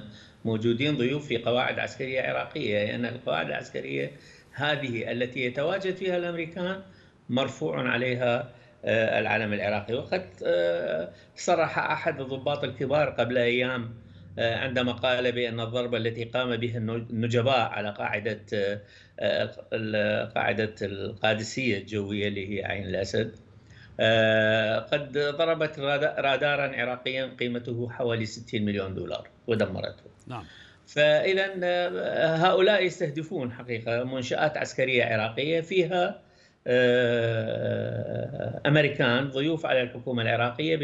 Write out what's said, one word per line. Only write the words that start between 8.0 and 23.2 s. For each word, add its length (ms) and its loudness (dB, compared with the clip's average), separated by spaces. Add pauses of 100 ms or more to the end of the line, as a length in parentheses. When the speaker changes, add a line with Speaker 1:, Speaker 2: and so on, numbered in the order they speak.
Speaker 1:
آه، 340 4
العلم 340 0
العراقي. 400 0
وقد، 320 -2 (200)
آه، 640 0 (260)
صرح 440 2
أحد 420 -2
الضباط 420 -4
الكبار 460 0
قبل 280 0
أيام، 560 2 (460)
آه، 160 2
عندما 360 0
قال 400 2
بأن 280 -2
الضربة 380 -2
التي 260 -2
قام 340 0
بها 200 -2
النج-، 320 -4
النجباء 600 2
على 200 -4
قاعدة، 500 -4 (140)
آه، 960 -2 (220)
ال-، 600 0
قاعدة 480 0
القادسية 960 -2
الجوية 500 -2
اللي 320 -4
هي 60 -6
عين 200 -6
الأسد، 500 -2 (640)